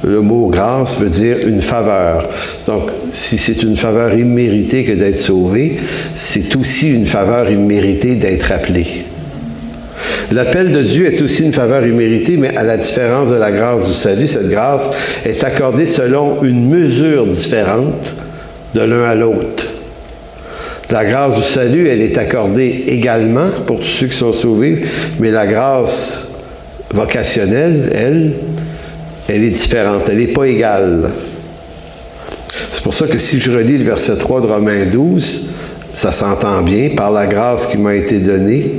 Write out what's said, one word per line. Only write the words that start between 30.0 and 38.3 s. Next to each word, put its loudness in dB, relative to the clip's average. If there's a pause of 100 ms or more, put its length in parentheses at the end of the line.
elle 2
n'est 2
pas 0
égale. 2 (1600)
C'est -6
pour 0
ça 2
que 0
si 0
je 2
relis 2
le 2
verset 0
trois 0
de 0
Romains 2
douze, 0 (440)
ça -2
s'entend 0
bien, « 2
Par 2
la 2
grâce 0
qui -2
m'a 2
été 0
donnée 2